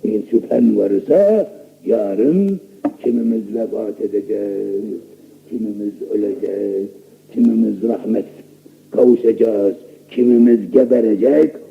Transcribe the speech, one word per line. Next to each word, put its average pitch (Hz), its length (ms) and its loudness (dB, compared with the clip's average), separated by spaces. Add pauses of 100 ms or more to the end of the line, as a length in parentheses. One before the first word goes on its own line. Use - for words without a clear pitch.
Bir 107 240 -4
şüphen 117 500 0
varsa 160 720 2 (360)
yarın 131 720 0 (440)
kimimiz 110 520 -2
vefat 107 460 -6
edecek, 101 840 -4 (680)
kimimiz 104 440 -6 (180)
ölecek, 101 800 -4 (440)
kimimiz 113 500 0
rahmet 113 420 -2 (680)
kavuşacağız, 113 840 2 (360)
kimimiz 120 600 4
geberecek. 123 840 2 (160)